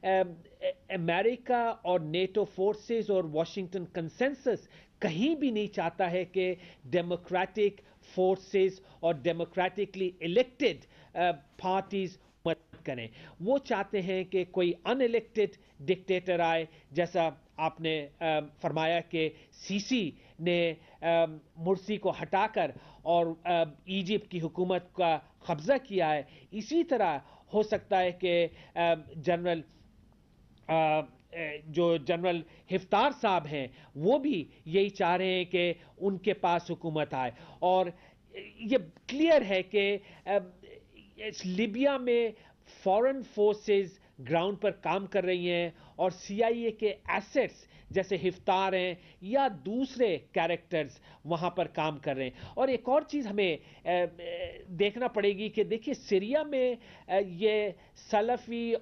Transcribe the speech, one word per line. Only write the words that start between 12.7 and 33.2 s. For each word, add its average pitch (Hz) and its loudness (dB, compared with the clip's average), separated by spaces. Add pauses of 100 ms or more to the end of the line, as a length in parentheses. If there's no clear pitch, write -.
کریں۔ 120 -8 (320)
وہ 233 2
چاہتے 202 -2
ہیں 185 -2
کہ 185 -2
کوئی 175 2 (120)
ان 254 0
الیکٹڈ 220 0 (300)
ڈکٹیٹر 180 0
آئے، 165 2 (260)
جیسا 165 0 (280)
آپ 160 -4
نے، 156 -2 (120)
آ، 170 -4 (360)
فرمایا 160 0
کہ 160 -2 (220)
سیسی 202 -2 (280)
نے، 170 0 (280)
آ، 156 -4 (520)
مرسی 190 -2
کو 190 -2 (100)
ہٹا 190 0
کر 160 0 (300)
اور، 170 4 (180)
آ، 175 -4 (360)
ایجپٹ 196 -2
کی 175 -4
حکومت 180 -2
کا 165 2 (220)
قبضہ 170 0 (100)
کیا 170 0
ہے۔ 147 -2 (280)
اسی 220 0
طرح 202 2 (360)
ہو 208 4
سکتا 202 0
ہے 180 2
کہ، 175 2 (280)
آ، 170 -4 (360)
جنرل، 170 0 (1080)
آ، 160 4 (640)
جو 165 2
جنرل 170 0 (300)
حفتار 208 2 (100)